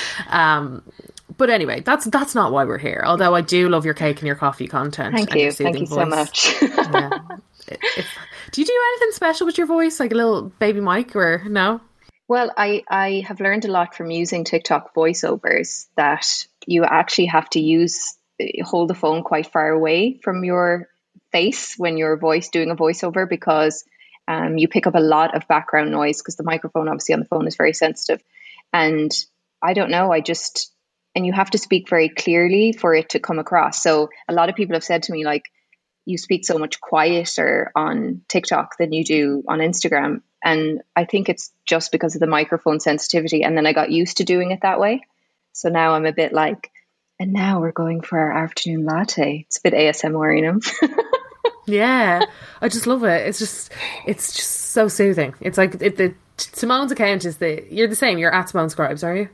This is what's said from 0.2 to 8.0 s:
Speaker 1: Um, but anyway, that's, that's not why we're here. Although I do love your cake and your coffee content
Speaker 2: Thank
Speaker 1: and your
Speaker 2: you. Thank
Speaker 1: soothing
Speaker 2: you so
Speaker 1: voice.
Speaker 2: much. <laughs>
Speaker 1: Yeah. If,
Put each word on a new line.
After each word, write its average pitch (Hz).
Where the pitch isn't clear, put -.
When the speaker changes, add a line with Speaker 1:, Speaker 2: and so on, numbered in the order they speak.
Speaker 1:
Um, 147
but 254
anyway, 147
that's, -
that's 269
not 180
why 135
we're -
here. -
Although 175
I 175
do 180
love 160
your 156
cake 147
and 151
your 143
coffee 139
content 143
Speaker 2:
Thank 208
Speaker 1:
and 151
your 143
Speaker 2:
you. 143
Thank 139
Speaker 1:
soothing 139
Speaker 2:
you -
so 151
Speaker 1:
voice. 160
Speaker 2:
much. -
<laughs> -
Speaker 1:
Yeah. -
If, -